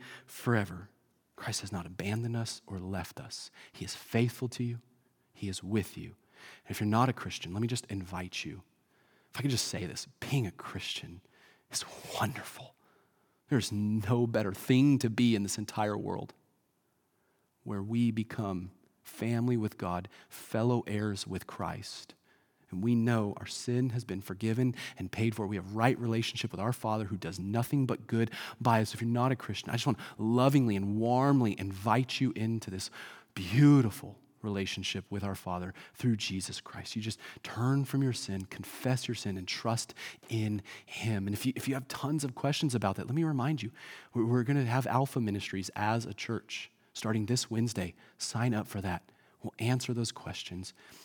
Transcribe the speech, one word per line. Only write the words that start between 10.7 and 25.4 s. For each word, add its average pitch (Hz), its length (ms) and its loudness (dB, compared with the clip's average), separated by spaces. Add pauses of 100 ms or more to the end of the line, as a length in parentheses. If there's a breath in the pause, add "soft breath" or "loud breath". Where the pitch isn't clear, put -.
is - 120 -4 (380)
wonderful. - 540 -6 (760 soft breath)
There's 123 220 2
no 107 560 2
better 110 260 0
thing 131 460 6
to 123 100 2
be 113 280 6
in 101 80 2
this 98 120 -2
entire 104 400 -2
world 101 380 -6 (1300)
where 104 180 -4
we 117 300 2
become 98 600 -4 (320)
family 117 520 0
with 107 220 -2
God, 90 300 -4 (200 loud breath)
fellow 117 600 0
heirs 104 400 -2
with 95 180 -6
Christ. - 720 -8 (560 soft breath)
And 92 100 -4
we 120 140 4
know 113 400 2
our 98 100 -8
sin 123 440 -2
has 117 140 -4
been 95 160 -6
forgiven 113 540 0 (240 loud breath)
and 92 140 -6
paid 113 240 0
for. 107 100 -2